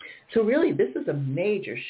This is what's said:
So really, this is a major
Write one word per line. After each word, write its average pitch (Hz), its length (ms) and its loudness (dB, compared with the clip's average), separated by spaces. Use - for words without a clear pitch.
So 226 100 4
really, 285 300 4
this 202 240 0
is 294 120 -4
a 156 60 -2
major 147 600 -2